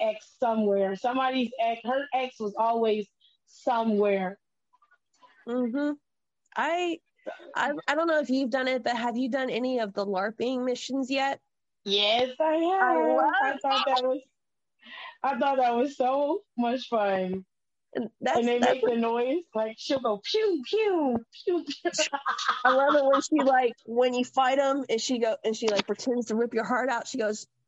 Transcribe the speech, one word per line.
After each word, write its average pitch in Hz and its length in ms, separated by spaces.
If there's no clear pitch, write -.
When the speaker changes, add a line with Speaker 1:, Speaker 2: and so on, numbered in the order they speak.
Speaker 1:
ex 220 380
somewhere. 202 560
Somebody's 254 640
ex, 226 240
her 262 300
ex 254 260
was 208 180
always 220 500
somewhere. 208 920
Speaker 2:
Mm-hmm. 254 440
I, 330 440
I, 269 160
I 285 80
don't 330 120
know 311 120
if 285 100
you've 262 200
done 262 200
it, 254 140
but 247 120
have 233 220
you 254 120
done 262 200
any 247 300
of 208 140
the 202 120
larping 220 580
missions 254 480
yet? 269 280
Speaker 1:
Yes, 208 460
I 311 160
have. 349 260
Speaker 2:
I 370 340
love - 100
Speaker 1:
I 285 200
thought 277 260
that 262 160
was, 262 180
I 269 160
thought 269 200
that 240 180
was 269 220
so 285 420
much 240 300
fun. 190 560
Speaker 2:
And 240 140
that's, 240 180
Speaker 1:
And 233 80
they 240 100
Speaker 2:
that's 247 160
Speaker 1:
make 254 120
the 240 100
noise, 240 480
like, 220 240
she'll 269 220
go, 220 240
"Pew, 403 440
pew, 330 560
pew, 349 180
pew." - 280
<laughs> - 720
Speaker 2:
I 254 80
love 277 220
it 285 100
when 277 160
she, 294 260
like, 254 260
when 247 300
you 247 100
fight 262 320
'em 277 320
and 226 100
she 247 200
go, 220 160
and 220 100
she, 226 120
like, 202 180
pretends 240 420
to 220 80
rip 233 200
your 220 80
heart 240 260
out. 233 180
She 262 120
goes, 214 260